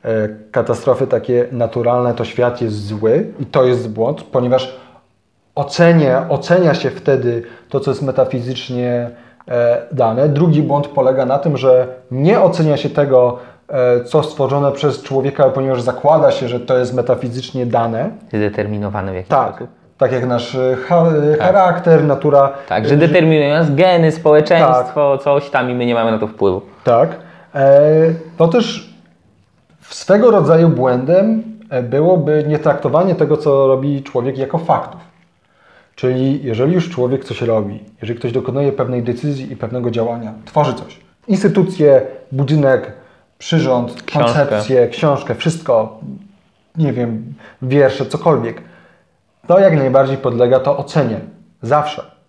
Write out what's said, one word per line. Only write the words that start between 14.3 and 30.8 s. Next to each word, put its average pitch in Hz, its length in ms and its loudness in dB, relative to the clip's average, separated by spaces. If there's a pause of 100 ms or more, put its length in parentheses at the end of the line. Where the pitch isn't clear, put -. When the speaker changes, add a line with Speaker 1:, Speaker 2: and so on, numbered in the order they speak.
Speaker 1:
przez 139 320 -4
człowieka, 135 460 -2
ponieważ 135 320 -2
zakłada 139 500 2
się, 127 160 -4
że 120 120 -4
to 127 180 -2
jest 123 160 -2
metafizycznie 123 720 -4
dane. 117 440 -2 (180)
Speaker 2:
Zdeterminowane 104 840 -4
w 92 40 -10
jakiś 92 140 -10
Speaker 1:
Tak. 127 260 0
Speaker 2:
sposób. 123 120 -16 (300)
Speaker 1:
Tak 127 140 0
jak 123 140 -2
nasz, 123 300 -4
e, 127 200 0
cha-, 165 300 0 (280)
e, 151 40 0
Speaker 2:
Tak. - 100 -2
Speaker 1:
charakter, 175 560 4
natura, 139 500 2 (160)
Speaker 2:
Tak, 104 140 -2
Speaker 1:
e, 107 40 -2
Speaker 2:
że - 20 -2
Speaker 1:
że 143 80 4 (100)
Speaker 2:
determinują 160 420 4
nas 151 260 0
geny, 170 360 4
społeczeństwo, 151 1080 2
Speaker 1:
Tak. 131 60 -10
Speaker 2:
coś 139 260 0
tam 127 200 -2
i 123 60 -4
my 123 100 -2
nie 120 80 0
mamy 113 180 0
na 110 80 -2
to 107 80 -4
wpływu. 98 340 -2 (220)
Speaker 1:
Tak. 127 260 4 (460)
E, 139 260 6 (560)
to 165 100 4
też - 460 -2 (880)
w - 120 -20
swego 214 380 4
rodzaju 165 380 4
błędem, 139 720 0 (260)